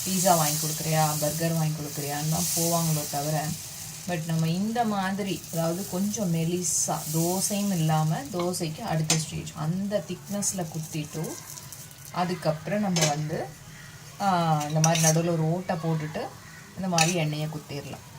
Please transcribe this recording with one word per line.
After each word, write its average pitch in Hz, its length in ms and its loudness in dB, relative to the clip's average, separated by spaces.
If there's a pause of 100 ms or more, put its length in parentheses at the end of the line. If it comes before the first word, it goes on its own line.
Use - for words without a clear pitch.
பீட்சா 185 380 6
வாங்கி 151 220 2
கொடுக்குறியா, 156 420 2 (160)
பர்கர் 165 380 2
வாங்கி 156 180 2
கொடுக்குறியான்னு 147 580 -2
தான் 175 200 0
போவாங்களோ 165 580 2
தவிர, 147 260 0 (720)
but 175 120 -2 (100)
நம்ம 160 180 2 (100)
இந்த 226 320 2
மாதிரி, 196 440 0 (180)
அதாவது 165 280 0 (120)
கொஞ்சம் 202 420 0
மெலிசா, 165 640 0 (180)
தோசையும் 190 640 2
இல்லாம, 156 400 4 (160)
தோசைக்கு 175 560 -2
அடுத்த 160 320 2
ஸ்டேஜ் - 300 -8 (120)
அந்த 196 460 0
திக்னஸ்ல 190 640 -2
குத்திட்டு, 156 500 -4 (960)
அதுக்கப்புறம் 175 680 0
நம்ம 175 120 2 (160)
வந்து, 151 240 -2 (880)
ஆ, 196 40 6 (400)
இந்த 156 160 2
மாதிரி 165 220 4
நடுவுல 165 300 4
ஒரு 160 180 2
ஓட்டை 185 300 -2
போட்டுட்டு 160 380 -2 (540)
இந்த 185 180 -2
மாதிரி 165 180 4 (120)
எண்ணெயை 151 300 -2
குத்திடலாம். 139 500 -10 (140)